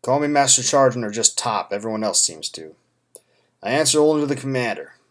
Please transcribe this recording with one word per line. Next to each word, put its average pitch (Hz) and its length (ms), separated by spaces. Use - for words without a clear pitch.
"Call 135 180
me 147 80
Master 139 340
Sergeant 127 420
or 107 60
just 110 260
Top. 104 360
Everyone 110 320
else 95 180
seems 78 280
to." 78 260
"I 113 100
answer 147 280
only 151 220
to 147 60
the 139 140
commander. 127 520